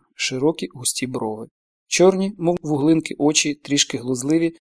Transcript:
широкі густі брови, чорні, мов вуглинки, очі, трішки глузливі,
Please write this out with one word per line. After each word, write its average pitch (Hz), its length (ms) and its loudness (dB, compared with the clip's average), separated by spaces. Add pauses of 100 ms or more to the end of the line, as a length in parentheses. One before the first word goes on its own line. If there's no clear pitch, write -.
(140)
широкі 139 600 -2
густі 127 320 -4
брови, 113 420 -8 (380)
чорні, 190 520 4
мов 175 240 0
вуглинки, 151 560 0
очі, 147 360 2
трішки - 440 -2
глузливі, 143 580 -2 (120)